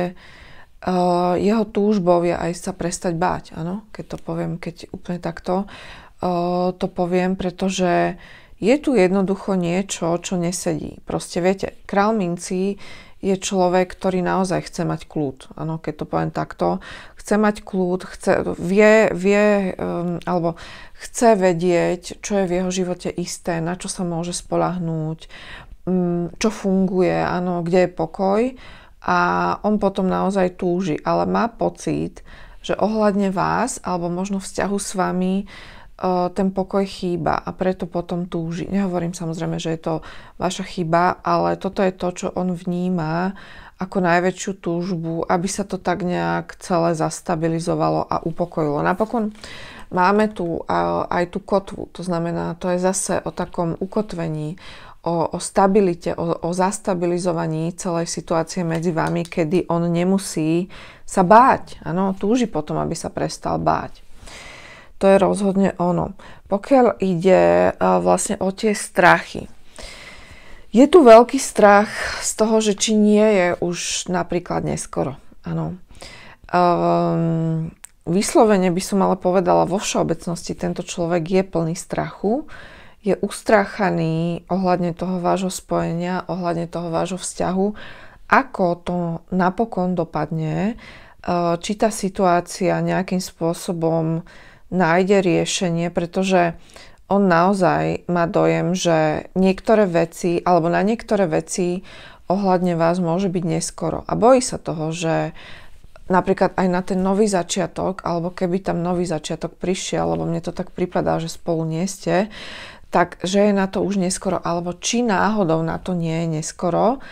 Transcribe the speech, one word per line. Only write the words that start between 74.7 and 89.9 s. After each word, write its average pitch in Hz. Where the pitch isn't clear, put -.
áno. 165
Ehm, 170
vyslovene 196
by 185
som 190
ale 185
povedala, 175
vo 185
všeobecnosti 170
tento 175
človek 170
je 185
plný 165
strachu, 185
je 190
ustráchaný 170
ohľadne 180
toho 180
vášho 185
spojenia, 170
ohľadne 170
toho 170
vášho 170
vzťahu, 185
ako 202
to 175
napokon 185